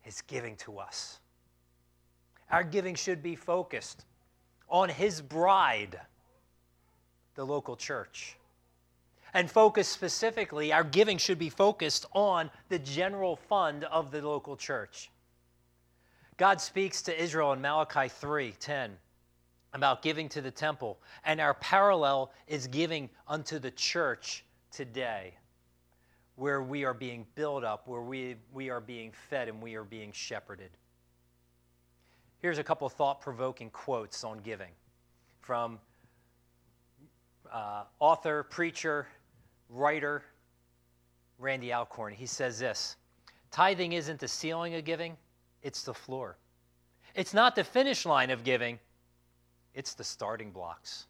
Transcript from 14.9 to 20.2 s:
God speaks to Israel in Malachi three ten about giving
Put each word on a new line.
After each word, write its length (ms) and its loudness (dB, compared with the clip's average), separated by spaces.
God 240 6
speaks 400 -2
to 200 -2
Israel 300 2
in 80 0
Malachi 480 2
three 440 -4
ten 440 -6
about 260 2
giving 300 -2